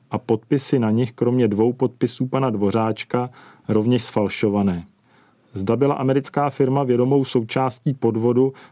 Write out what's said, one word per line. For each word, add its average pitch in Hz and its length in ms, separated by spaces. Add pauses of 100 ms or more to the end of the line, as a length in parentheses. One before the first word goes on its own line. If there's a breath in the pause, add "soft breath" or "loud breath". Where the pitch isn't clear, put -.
(120)
a - 60
podpisy 131 600
na 110 120
nich 117 200
kromě 123 360
dvou 107 260
podpisů 127 540
pana 131 220
Dvořáčka 110 800 (380 loud breath)
rovněž 110 360
sfalšované. 98 840 (680 soft breath)
Zda 104 220
byla 139 200
americká 139 540
firma 135 340
vědomou 127 420
součástí 131 680
podvodu 120 600 (180 loud breath)